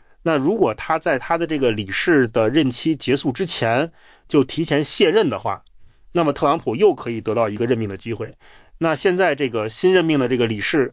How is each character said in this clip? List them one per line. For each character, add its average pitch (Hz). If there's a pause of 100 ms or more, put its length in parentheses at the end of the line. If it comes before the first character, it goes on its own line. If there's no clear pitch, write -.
(220)
那 165
如 147
果 139
他 -
在 156
他 170
的 165
这 156
个 127
理 104
事 131
的 113
任 143
期 151
结 127
束 143
之 180
前 131 (340)
就 147
提 151
前 156
卸 170
任 196
的 101
话， 98 (520)
那 170
么 147
特 139
朗 151
普 117
又 190
可 120
以 110
得 107
到 113
一 104
个 113
任 117
命 110
的 98
机 113
会。 107 (440)
那 165
现 180
在 175
这 139
个 110
新 185
任 180
命 156
的 131
这 120
个 117
理 110
事 127